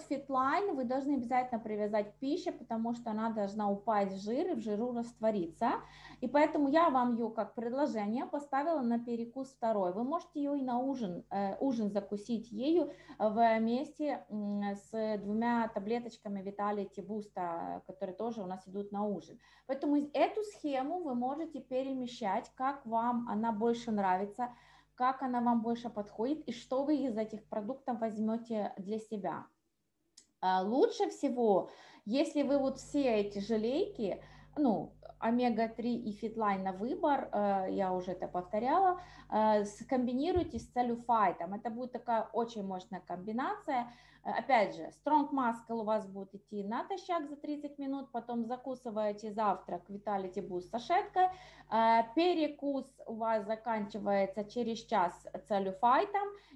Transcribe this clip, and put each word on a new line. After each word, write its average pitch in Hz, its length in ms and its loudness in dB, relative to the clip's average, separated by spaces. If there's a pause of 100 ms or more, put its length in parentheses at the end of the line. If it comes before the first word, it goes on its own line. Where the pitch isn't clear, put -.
Fitline 285 640 0
вы 262 100 -2
должны 269 300 0
обязательно 247 460 0
привязать 208 520 0
к - 80 -20
пище, 320 320 -2
потому 226 420 -4
что 233 180 -6
она 220 180 0
должна 208 420 0
упасть 202 420 2
в 190 80 -8
жир 262 300 0
и 311 40 0
в 226 40 -4
жиру 214 340 -2
раствориться. 220 800 -2 (480)
И 254 80 -4
поэтому 294 420 4
я 320 200 6
вам 247 260 4
её 226 140 -2
как 214 260 -4
предложение 233 680 0
поставила 294 560 0
на 233 180 2
перекус 240 540 -6
второй. 202 400 2
Вы 214 100 -2
можете 311 380 -4
её 285 140 0
и 277 60 -2
на 247 180 0
ужин, 247 520 -2
э, 196 300 -2
ужин 233 300 0
закусить 202 600 -4
ею 285 400 2 (280)
вместе, 233 1120 2
м, 202 340 -4 (120)
с 220 440 -4
двумя 226 500 0
таблеточками 214 720 -4
Vitality 202 600 -2
Boost, 180 840 -6
которые 185 280 -8
тоже 226 260 -4
у 180 60 -6
нас 185 200 -10
идут 202 240 -8
на 208 140 -2
ужин. 196 340 -6 (280)
Поэтому 285 280 0 (180)
эту 381 300 2
схему 302 600 -4
вы 262 120 -4
можете 269 460 -4
перемещать, 254 920 -4
как 285 300 -2
вам 233 440 0
она 220 240 0
больше 233 380 0
нравится, 202 580 0 (460)
как 254 280 0
она 247 180 0
вам 233 200 4
больше 233 280 -2
подходит 226 580 -4
и 240 40 -6
что 254 320 -2
вы 294 140 2
из 254 200 -2
этих 214 320 -4
продуктов 233 500 -4
возьмёте 220 760 -2
для 202 220 -4
себя. 185 460 -6 (960)
А, 185 200 4
лучше 269 480 4
всего, 240 600 4 (360)
если 285 380 2
вы 269 140 4
вот 269 200 0
все - 240 -2 (200)
эти 202 180 -4
желейки, 220 840 0 (360)
ну, 233 340 2 (280)
омега-три 233 760 2
и 233 180 -6
Fitline 208 500 0
на 190 100 -2
выбор, 285 580 0
э, 196 400 2
я 190 220 2
уже 185 180 -2
это 180 160 -4
повторяла, 277 720 2 (320)
э, 214 320 6
скомбинируйте 254 960 0
с - 80 -10
целлюфайтом. 226 840 2
Это 226 160 -6
будет 247 240 -6
такая 226 400 -2
очень 226 340 -2
мощная 185 400 -8
комбинация. 240 800 -4 (380)
Э, 196 60 -4
опять 226 440 2
же, 165 160 -8
Strong 285 400 2
Muscle 233 480 -2
у 220 60 -4
вас 208 220 2
будет 196 280 -12
идти 202 280 -8
натощак 330 640 -4
за 294 80 -10
тридцать 294 420 -8
минут, 277 320 -6
потом 233 340 -4
закусываете 220 840 -4
завтрак 196 580 -2
Vitality 196 560 -4
Boost 180 260 -6
сашеткой, 370 580 2 (420)
э, 226 320 6 (120)
перекус 294 680 2 (220)
у 226 80 -6
вас 220 300 0
заканчивается 202 960 0
через 226 360 -4
час 180 460 0 (220)
целлюфайтом, 247 800 2 (280)